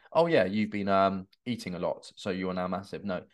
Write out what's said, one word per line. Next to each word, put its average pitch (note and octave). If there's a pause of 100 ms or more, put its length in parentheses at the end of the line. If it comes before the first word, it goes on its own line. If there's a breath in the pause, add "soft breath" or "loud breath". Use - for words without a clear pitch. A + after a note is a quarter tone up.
(140 soft breath)
"Oh, E3+
yeah, C3+
you've G#2
been, G2+
um, G2 (180)
eating A2
a E2+
lot, -
so -
you F#2
are F#2
now F2+
massive." F2+
No. F2+ (120)